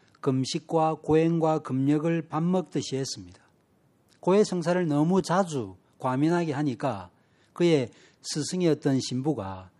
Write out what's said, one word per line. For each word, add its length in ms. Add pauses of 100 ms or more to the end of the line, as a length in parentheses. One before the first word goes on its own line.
(220)
금식과 800
고행과 580
금력을 640
밥 200
먹듯이 520
했습니다. 440 (800)
고해성사를 680
너무 340
자주 540 (220)
과민하게 560
하니까 560 (440)
그의 360 (320)
스승이었던 800
신부가 720 (100)